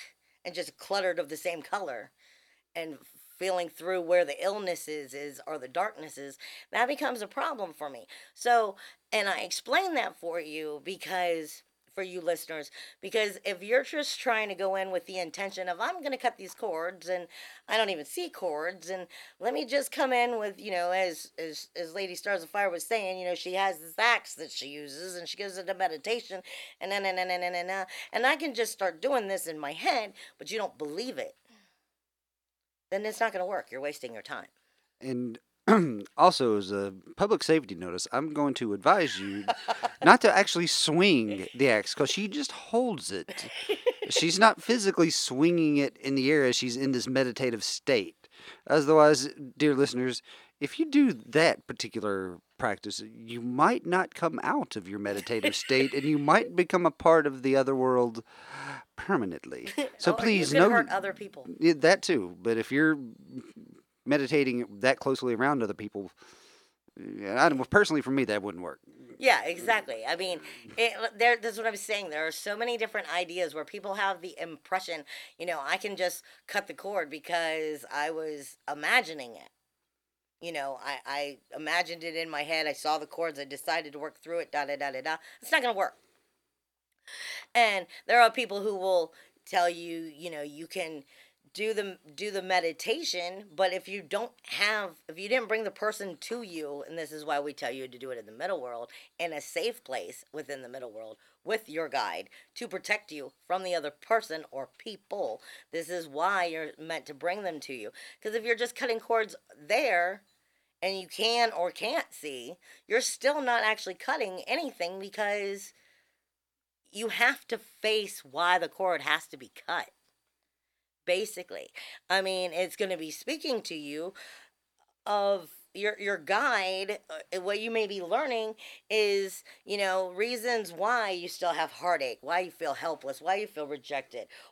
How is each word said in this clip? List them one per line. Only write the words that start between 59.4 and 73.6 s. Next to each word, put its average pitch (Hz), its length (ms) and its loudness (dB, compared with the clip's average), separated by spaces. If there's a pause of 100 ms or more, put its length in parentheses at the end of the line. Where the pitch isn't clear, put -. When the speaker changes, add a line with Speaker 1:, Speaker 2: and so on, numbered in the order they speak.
Speaker 1:
<laughs> 285 220 -2
Speaker 2:
So - 160 4
Speaker 1:
Or 220 40 2
you - 60 -2
Speaker 2:
please, 190 300 4
Speaker 1:
could 156 60 6
Speaker 2:
no 185 100 10
Speaker 1:
hurt 240 220 4
other 190 240 -2
people. 185 320 -14 (120)
Speaker 2:
Yeah, 165 200 8
that 170 240 8
too. 92 400 0
But 113 160 2
if 110 120 -2
you're 151 280 4 (1080)
meditating 131 640 2 (140)
that 131 180 6
closely 127 340 0
around 127 300 2
other 101 100 0
people, 101 380 -8 (920)
yeah, 101 420 0
I 170 60 10
don't, 131 220 0
personally, 160 320 6
for 131 80 -2
me, 135 160 4
that 104 160 0
wouldn't 90 200 -6
work. 78 180 -10 (360)
Speaker 1:
Yeah, 233 280 4
exactly. 170 640 -2
I 165 100 0
mean, 180 240 -4 (360)
it, 233 160 4 (240)
there, 233 240 6
that's 208 160 -4
what 220 120 -2
I'm 208 80 -4
saying. 202 340 -4
There 156 160 -2
are 160 60 -2
so 208 240 -6
many 233 200 -2
different 208 380 -4
ideas 175 400 -2
where 151 100 -6